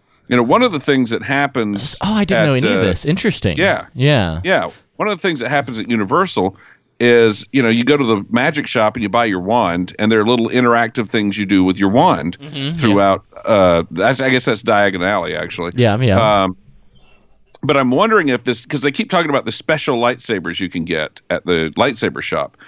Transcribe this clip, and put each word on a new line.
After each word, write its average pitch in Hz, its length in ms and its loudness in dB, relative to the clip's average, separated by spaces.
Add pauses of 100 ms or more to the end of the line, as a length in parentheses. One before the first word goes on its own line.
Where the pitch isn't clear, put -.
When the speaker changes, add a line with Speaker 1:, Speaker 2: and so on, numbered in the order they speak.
(280)
Speaker 1:
you 127 80 0
know, 120 80 4
one 165 200 4
of 240 80 2
the 151 80 -4
things 131 320 2
that 110 120 -4
happens 127 800 -4
Speaker 2:
Oh, 202 120 -2
I 208 120 0
didn't 113 220 2
know 135 80 2
Speaker 1:
at, 127 80 0
Speaker 2:
any 104 100 2
of 95 80 2
Speaker 1:
uh, 92 40 2
Speaker 2:
this. 90 200 -2
Interesting. 180 520 -2
Speaker 1:
Yeah. 165 360 0
Speaker 2:
Yeah. 110 500 0
Speaker 1:
Yeah. 143 280 0 (260)
One 196 100 -2
of 202 100 -2
the - 40 -14
things 170 180 -2
that 123 100 -6
happens 131 300 -2
at 104 100 -8
Universal 110 640 0 (440)
is, 117 540 4
you 135 100 2
know, 113 60 2
you 120 140 2
go 147 140 4
to 139 80 0
the 107 240 0
magic 131 380 -2
shop 107 280 0
and 120 80 -6
you 101 60 -4
buy 120 160 0
your 98 140 -2
wand, 90 600 -2
and 107 120 2
there 110 80 4
are 107 80 2
little 117 220 0
interactive 117 600 0
things 104 280 -2
you 104 80 -4
do 95 180 4
with 92 140 2
your 98 120 2
wand 104 500 2
Speaker 2:
Mm-hmm. 147 380 -8
Speaker 1:
throughout. 101 460 2 (100)
Speaker 2:
Yeah. - 60 -20 (120)
Speaker 1:
Uh, 90 400 4
that's, 117 300 0
I 131 80 0
guess 127 160 0
that's 113 180 -2
Diagon 101 420 2
Alley, 87 300 -2
actually. 85 400 -8
Speaker 2:
Yeah, 113 240 2
yeah. 107 440 2
Speaker 1:
Um, 92 120 -2 (1080)
but 139 140 0
I'm 127 140 2
wondering 185 380 2
if 120 140 -2
this, 123 220 -4
'cause 139 160 -6
they 139 100 0
keep 220 180 -6
talking 170 200 0
about 135 160 0
the 113 60 -6
special 151 480 -2
lightsabers 104 600 -4
you 92 100 -4
can 85 160 -6
get 78 440 -6
at 82 160 -4
the 82 320 0
lightsaber 113 440 -2
shop, 73 360 -6 (100)